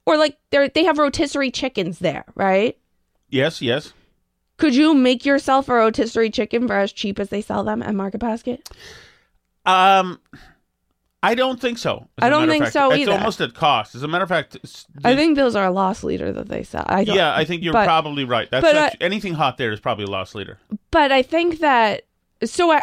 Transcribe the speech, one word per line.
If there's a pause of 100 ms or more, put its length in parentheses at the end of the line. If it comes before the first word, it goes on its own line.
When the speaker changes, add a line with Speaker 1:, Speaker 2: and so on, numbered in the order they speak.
Speaker 1:
Or,
like, (140)
they're,
they
have
rotisserie
chickens
there, (100)
right? (520)
Speaker 2:
Yes,
yes. (640)
Speaker 1:
Could
you
make
yourself
a
rotisserie
chicken
for
as
cheap
as
they
sell
them
at
Market
Basket? (960)
Speaker 2:
Um, (1040)
I
don't
think
so, (120)
as
Speaker 1:
I
Speaker 2:
a
Speaker 1:
don't
Speaker 2:
matter
of
Speaker 1:
think
Speaker 2:
fact.
Speaker 1:
so
Speaker 2:
It's
Speaker 1:
either.
Speaker 2:
almost
at
cost.
As
a
matter
of
fact,
s-, (180)
Speaker 1:
I
Speaker 2:
the
Speaker 1:
think
those
are
a
loss
leader
that
they
sell.
I
don't,
Speaker 2:
Yeah,
I
think
you're
Speaker 1:
but,
Speaker 2:
probably
right.
That's
Speaker 1:
but,
uh,
Speaker 2:
actu-,
anything
hot
there
is
probably
a
loss
leader. (320)
Speaker 1:
But
I
think
that, (420)
so
I,